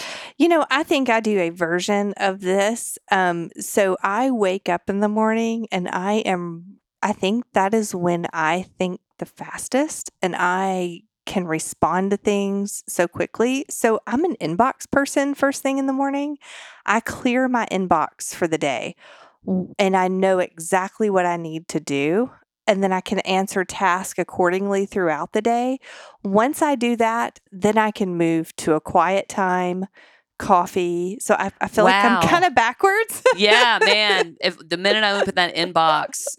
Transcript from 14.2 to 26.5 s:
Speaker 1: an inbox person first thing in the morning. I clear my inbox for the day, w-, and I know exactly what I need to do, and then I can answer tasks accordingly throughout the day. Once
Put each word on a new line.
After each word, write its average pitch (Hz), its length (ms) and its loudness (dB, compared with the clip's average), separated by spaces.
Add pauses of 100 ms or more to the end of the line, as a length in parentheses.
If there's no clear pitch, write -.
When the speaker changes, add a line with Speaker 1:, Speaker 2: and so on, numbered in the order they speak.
Speaker 1:
an 339 160 -2
inbox 180 480 -2
person 277 460 0
first 277 260 -2
thing 269 180 -2
in 269 80 -2
the 269 60 -2
morning. 277 460 -4 (480)
I 214 140 0
clear 254 480 0
my 240 220 0
inbox 180 640 0
for - 140 -2
the 160 120 0
day, 147 360 -4 (540)
w-, 185 300 -4
and 190 180 2
I 185 120 2
know 190 300 2
exactly 190 720 -2
what 185 160 2
I 175 100 0
need 165 320 -8
to 160 120 -4
do, 156 500 0 (360)
and 196 180 2
then 190 80 2
I 185 80 -2
can 190 200 -4
answer 190 440 -2
tasks 185 540 -2
accordingly 190 680 0
throughout 165 460 -2
the 214 100 -2
day. 240 360 0 (440)
Once 220 400 2